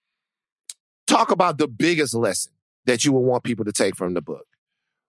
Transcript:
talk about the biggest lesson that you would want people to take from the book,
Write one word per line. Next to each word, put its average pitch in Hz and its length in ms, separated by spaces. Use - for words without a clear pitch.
talk 226 240
about 180 280
the 151 80
biggest 151 480
lesson 113 360
that 123 200
you 147 80
would 131 60
want 123 240
people 113 220
to 104 60
take 101 240
from 90 200
the 87 60
book, 78 260